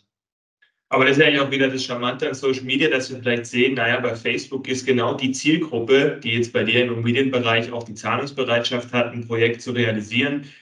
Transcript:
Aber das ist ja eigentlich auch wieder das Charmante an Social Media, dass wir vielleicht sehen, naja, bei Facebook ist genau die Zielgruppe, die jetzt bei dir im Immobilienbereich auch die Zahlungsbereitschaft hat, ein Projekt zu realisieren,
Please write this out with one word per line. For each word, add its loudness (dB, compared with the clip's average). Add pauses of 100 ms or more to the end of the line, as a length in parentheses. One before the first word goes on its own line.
(880)
Aber 2
das 4
ist 6
ja 8
eigentlich 4
auch 0
wieder 2
das -4
Charmante -4
an -4
Social -2
Media, 0
dass -2
wir -10
vielleicht -2
sehen, 2
naja, 0
bei -2
Facebook -6
ist -4
genau 2
die -2
Zielgruppe, 2
die -4
jetzt 0
bei 2
dir 2
im -2
Immobilienbereich 0
auch -6
die -14
Zahlungsbereitschaft -2
hat, 0
ein -8
Projekt 0
zu -6
realisieren, 0 (180)